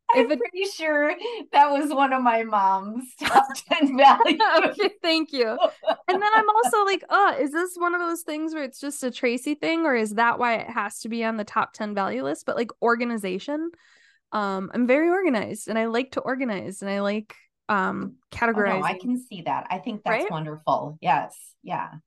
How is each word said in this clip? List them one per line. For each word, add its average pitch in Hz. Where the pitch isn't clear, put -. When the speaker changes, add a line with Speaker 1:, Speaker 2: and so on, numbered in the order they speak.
Speaker 1:
if 247
Speaker 2:
I'm 285
Speaker 1:
it 277
Speaker 2:
pretty 370
sure 311
that 285
was 294
one 269
of 262
my 226
mom's 208
<laughs> -
top 807
ten 277
values. 285
Speaker 1:
<laughs> 330
Okay, -
thank 320
you. 240
And 370
then 415
I'm 427
also 427
like, 392
"Oh, 381
is 277
this 359
one 349
of 349
those 339
things 311
where 311
it's 254
just 285
a 254
Tracy 254
thing, 330
or 269
is 220
that 233
why 240
it -
has 220
to 226
be 226
on 226
the 208
top -
ten 208
value 202
list?" 285
But, -
like, 233
organization, 233
um, 196
I'm 247
very 294
organized, 269
and 220
I 226
like 233
to 269
organize, 226
and 196
I 202
like, 208
um, 196
Speaker 2:
Oh, 214
no, 190
I 180
Speaker 1:
categorizing. 185
Speaker 2:
can 247
see 185
that. 135
I 185
think 214
that's 233
Speaker 1:
Right? 427
Speaker 2:
wonderful. 156
Yes. -
Yeah. -